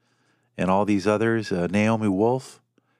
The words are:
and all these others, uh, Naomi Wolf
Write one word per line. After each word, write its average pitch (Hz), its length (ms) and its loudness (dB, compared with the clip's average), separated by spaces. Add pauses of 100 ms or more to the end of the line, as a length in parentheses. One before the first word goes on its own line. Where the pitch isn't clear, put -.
(560)
and 90 140 -2
all 98 140 2
these 98 220 0
others, 107 440 0
uh, 87 200 -2
Naomi 107 380 0
Wolf 113 520 -2 (400)